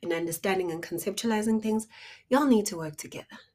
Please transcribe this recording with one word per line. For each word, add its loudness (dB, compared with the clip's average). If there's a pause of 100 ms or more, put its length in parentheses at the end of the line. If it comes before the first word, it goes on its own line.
in -2
understanding -2
and -6
conceptualizing 0
things, 0 (420)
y'all 4
need 6
to -6
work -8
together. -14 (160)